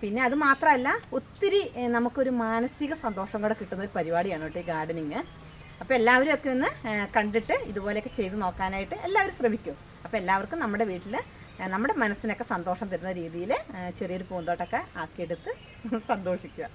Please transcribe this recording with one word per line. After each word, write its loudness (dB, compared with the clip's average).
പിന്നെ 0
അത് 4
മാത്രമല്ല, 6
ഒത്തിരി, 2
ഏ, 0
നമുക്കൊരു 2
മാനസിക 0
സന്തോഷം -2
കൂടെ 4
കിട്ടുന്ന -6
ഒരു -10
പരിപാടിയാണ് 0
കേട്ടോ -6
ഈ -8
ഗാർഡനിങ്. -2
അപ്പോൾ 2
എല്ലാവരും 6
ഒക്കെ -2
ഒന്ന്, 2
ഏ, -2
കണ്ടിട്ട് 2
ഇതുപോലെയൊക്കെ -4
ചെയ്ത് -2
നോക്കാനായിട്ട് -2
എല്ലാവരും 2
ശ്രമിക്കും. 0
അപ്പോൾ -4
എല്ലാവർക്കും 0
നമ്മുടെ 2
വീട്ടിൽ, -6
ഏ, -4
നമ്മുടെ 2
മനസ്സിനൊക്കെ 0
സന്തോഷം -2
തരുന്ന -4
രീതിയിൽ, -4
ഏ, -8
ചെറിയൊരു -4
പൂന്തോട്ടമൊക്കെ -2
ആക്കിയെടുത്ത് -6
<laughs> -2
സന്തോഷിക്കുക. -2